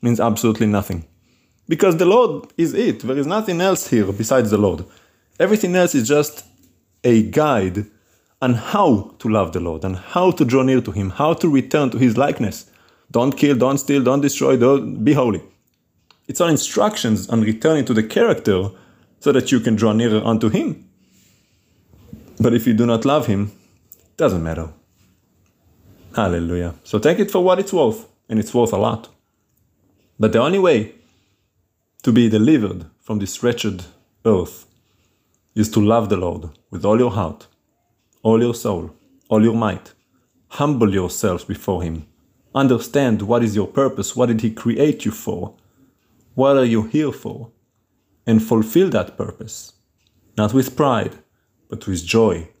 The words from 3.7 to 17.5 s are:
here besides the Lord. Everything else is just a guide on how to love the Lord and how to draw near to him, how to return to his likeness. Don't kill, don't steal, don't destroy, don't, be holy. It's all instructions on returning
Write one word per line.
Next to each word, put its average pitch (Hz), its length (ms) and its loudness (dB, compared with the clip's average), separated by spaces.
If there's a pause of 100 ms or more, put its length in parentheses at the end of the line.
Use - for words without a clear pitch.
here 104 240 2
besides 110 400 0
the 104 60 2
Lord. 90 280 0 (540)
Everything 185 360 0
else 180 200 2
is 113 120 2
just 147 380 -2 (580)
a 113 200 4
guide 104 640 0 (560)
on 123 120 2
how 120 680 0
to 117 100 -6
love 98 240 0
the 90 60 -4
Lord 82 260 -8
and 92 100 -4
how 180 360 0
to 156 140 2
draw 131 180 2
near 131 180 2
to - 100 -8
him, 95 180 -4
how 151 240 0
to 165 160 0
return 135 420 0
to - 60 -8
his 117 200 2
likeness. 123 520 -2 (420)
Don't 131 260 0
kill, 143 180 4
don't 127 220 0
steal, 139 260 0
don't 131 180 2
destroy, 135 360 0
don't, 120 460 2
be 143 100 4
holy. 123 280 0 (840)
It's - 140 -4
all 170 80 2
instructions 151 800 -2
on 113 120 0
returning 123 440 0